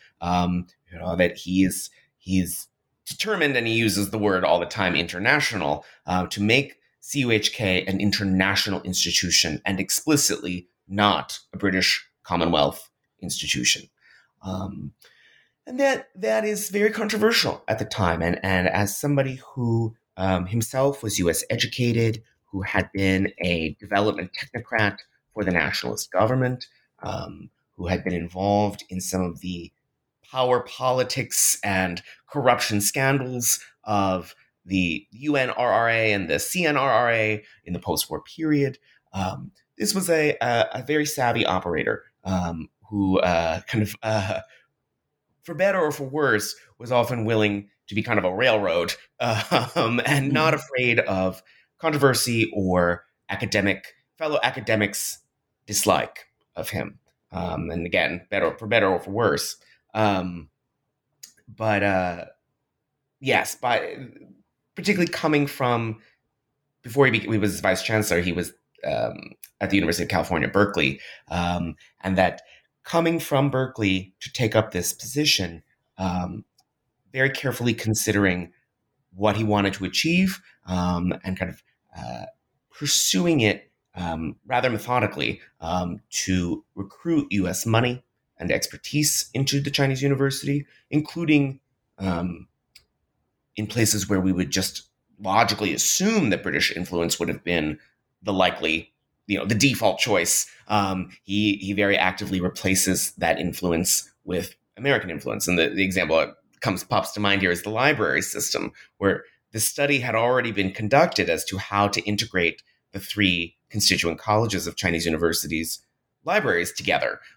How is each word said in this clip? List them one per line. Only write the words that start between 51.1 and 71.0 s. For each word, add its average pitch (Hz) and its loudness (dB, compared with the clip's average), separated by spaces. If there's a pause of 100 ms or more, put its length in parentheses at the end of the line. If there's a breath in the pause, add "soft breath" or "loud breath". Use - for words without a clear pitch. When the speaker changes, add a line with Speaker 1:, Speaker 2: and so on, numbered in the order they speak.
Speaker 1:
controversy 127 2
or 90 2 (240)
academic, 98 -2 (240)
fellow 151 -2
academics' 110 -2 (480)
dislike 92 0 (280)
of 82 -8
him. - -6 (340)
Um, 85 -4
and 85 -4
again, 87 0
better, 87 0
for 113 -12
better 107 4
or 92 2
for 98 -12
worse. 101 0 (360 soft breath)
Um, 92 -2 (960)
but, 107 0
uh, 92 0 (920)
yes, 127 0
by, 113 -2 (800)
particularly 180 0
coming 147 2
from, 117 -2 (800 soft breath)
before 127 4
he, 127 4
be-, 104 0
he 113 4
was 98 0
vice 92 2
chancellor, 104 0
he 87 0
was, 85 -4 (300)
um, - -4 (280)
at 98 -2
the 98 4
University 87 2
of - -4
California, 82 0
Berkeley, 80 2 (300 loud breath)